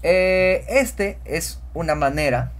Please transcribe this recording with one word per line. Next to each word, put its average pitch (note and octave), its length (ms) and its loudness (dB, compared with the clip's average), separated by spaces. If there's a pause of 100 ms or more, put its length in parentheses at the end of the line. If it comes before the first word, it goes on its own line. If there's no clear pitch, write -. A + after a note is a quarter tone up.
Eh, F#3 640 2
este G#3+ 580 0
es - 340 -6 (140)
una D#3 200 -2
manera C#3 680 0